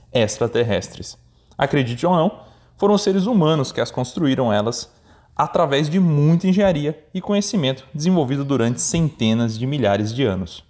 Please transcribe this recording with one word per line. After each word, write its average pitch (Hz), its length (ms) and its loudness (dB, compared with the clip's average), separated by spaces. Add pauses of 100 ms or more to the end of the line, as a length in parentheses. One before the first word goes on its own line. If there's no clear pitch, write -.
(140)
extraterrestres. 110 1040 -2 (400)
Acredite 131 480 -2
ou 180 100 2
não, 170 280 0 (340)
foram 202 160 2
os 202 80 2
seres 190 240 0
humanos 160 480 2
que 120 80 -2
as 120 100 -4
construíram 127 600 -2
elas, 107 360 -2 (460)
através 151 540 0
de 185 100 0
muita 165 480 2
engenharia 175 640 0
e 185 60 -8
conhecimento 185 760 -2
desenvolvido 147 520 0
durante 120 340 0
centenas 117 800 0
de 123 80 -4
milhares 107 460 0
de 135 100 -2
anos. 95 460 -4